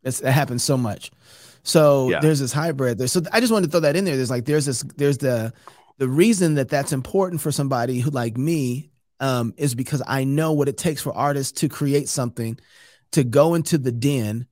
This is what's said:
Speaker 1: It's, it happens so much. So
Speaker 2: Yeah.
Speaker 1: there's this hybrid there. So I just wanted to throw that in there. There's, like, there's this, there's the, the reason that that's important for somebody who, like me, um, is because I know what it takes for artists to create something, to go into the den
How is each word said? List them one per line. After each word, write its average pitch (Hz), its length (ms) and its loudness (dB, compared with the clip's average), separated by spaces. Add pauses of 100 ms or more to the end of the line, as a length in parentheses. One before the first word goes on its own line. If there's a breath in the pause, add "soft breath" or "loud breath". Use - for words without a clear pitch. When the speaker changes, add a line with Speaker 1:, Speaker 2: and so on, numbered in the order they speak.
Speaker 1:
It's, 131 180 -4
it 131 120 0
happens 127 300 0
so 139 140 2
much. 117 340 -6 (520 loud breath)
So 143 480 4
Speaker 2:
Yeah. - 100 0
Speaker 1:
there's 151 200 2
this 127 120 -4
hybrid 135 460 -2
there. 127 80 -2
So 175 160 0 (100)
I 220 80 4
just 240 120 2
wanted 196 140 2
to 143 60 -4
throw 175 80 2
that 151 160 2
in 196 80 2
there. 156 120 0
There's, 127 140 -2
like, 123 140 -2
there's 147 220 0
this, 135 160 -4 (140)
there's 143 220 0
the, 117 340 -2 (440 loud breath)
the 131 120 0
reason 175 480 4
that 135 120 0
that's 139 240 -2
important 175 480 -2
for 147 120 -2
somebody 127 480 -2
who, 131 100 0
like 120 260 -4
me, 139 540 -2 (300)
um, 123 360 -2
is 143 180 -2
because 127 320 -4
I 135 180 -2
know 156 280 0
what 147 160 2
it 139 80 -4
takes 160 240 -4
for - 140 -6
artists 143 460 -2
to 156 80 0
create 143 420 0
something, 117 480 -4 (540 soft breath)
to 143 120 4
go 143 300 4
into 165 240 0
the 127 140 -2
den 120 600 -2